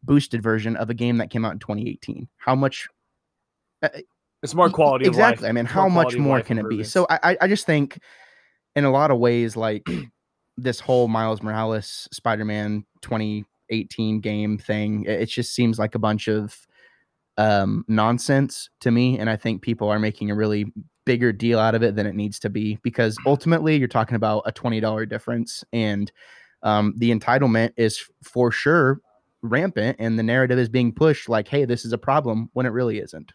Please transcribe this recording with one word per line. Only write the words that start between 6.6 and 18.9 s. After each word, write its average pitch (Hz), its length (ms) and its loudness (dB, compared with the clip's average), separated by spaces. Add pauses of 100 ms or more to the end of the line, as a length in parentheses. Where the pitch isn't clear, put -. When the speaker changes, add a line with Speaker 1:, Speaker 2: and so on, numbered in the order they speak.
Speaker 1:
be? 117 60 -2
Speaker 2:
improvements. 107 160 -6
Speaker 1:
So 185 180 2
I, 160 140 2
I, 175 180 2
I 190 60 2
just 202 180 0
think 147 320 0 (760)
in 143 100 2
a 135 60 4
lot 143 180 4
of 131 80 4
ways, 117 400 2
like, 110 360 -4
<clears throat> 175 40 -4 (600)
this 123 220 -4
whole 123 300 2
Miles 110 340 -2
Morales 110 720 -6
Spider-Man 107 720 -2 (160)
twenty 107 420 -4 (280)
eighteen 110 500 -4
game 107 360 -2
thing, 107 460 -4
it, 104 200 -2
it - 20 -2
just - 280 -6
seems 117 240 2
like 110 180 -2
a 113 40 -2
bunch 107 300 -2
of, 107 360 -4 (720)
um, 104 520 2
nonsense 120 800 0 (100)
to 127 100 0
me. 123 300 2